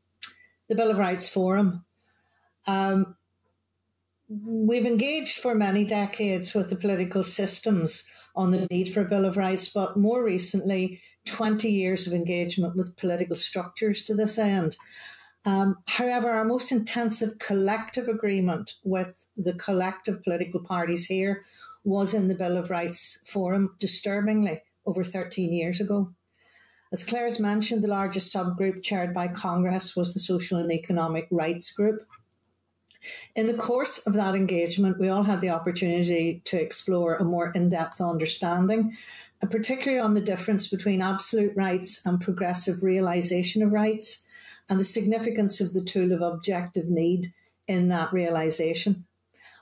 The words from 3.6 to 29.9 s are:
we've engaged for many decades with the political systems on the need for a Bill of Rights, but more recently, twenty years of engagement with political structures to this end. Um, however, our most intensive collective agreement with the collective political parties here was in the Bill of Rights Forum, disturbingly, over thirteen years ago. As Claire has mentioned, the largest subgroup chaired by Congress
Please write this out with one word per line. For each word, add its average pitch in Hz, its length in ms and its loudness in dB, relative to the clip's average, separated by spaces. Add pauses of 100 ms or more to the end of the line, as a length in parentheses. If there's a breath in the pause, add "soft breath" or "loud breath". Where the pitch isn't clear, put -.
we've 220 560 2
engaged 262 540 0
for 247 140 0
many 208 300 4
decades 202 720 -2
with 185 160 0
the 190 60 -2
political 185 460 0
systems - 840 0 (300 loud breath)
on 185 160 2
the 185 200 2
need 180 220 0
for 214 80 2
a 185 80 0
Bill 196 160 2
of 185 120 0
Rights, 190 320 0
but 202 280 -2
more 226 260 4
recently, 185 800 0 (240 loud breath)
twenty 220 440 0
years 185 380 2
of 175 60 -4
engagement 175 640 0
with 180 200 -2
political 175 400 -2
structures 202 680 -2
to 214 120 -2
this 214 240 0
end. 196 380 2 (640 loud breath)
Um, 196 340 2 (100)
however, 247 420 0
our 220 160 2
most 247 260 0
intensive 226 680 0
collective 214 680 0
agreement 196 760 0
with 185 520 -4
the 180 180 -2
collective 185 720 -4
political 175 380 -2
parties 175 440 -2
here 196 380 -2 (400 loud breath)
was 196 300 0
in 202 140 2
the 190 80 2
Bill 180 220 -2
of 175 120 -4
Rights 175 560 -4
Forum, 190 540 0
disturbingly, 202 800 -2 (240)
over 185 180 -2
thirteen 180 480 -4
years 175 300 -2
ago. 202 320 -2 (800 soft breath)
As 196 100 -4
Claire 240 220 -2
has 233 140 -2
mentioned, 214 440 0
the 214 40 2
largest 190 460 -2
subgroup 185 500 -2
chaired 180 300 -2
by 180 140 -2
Congress 180 680 -2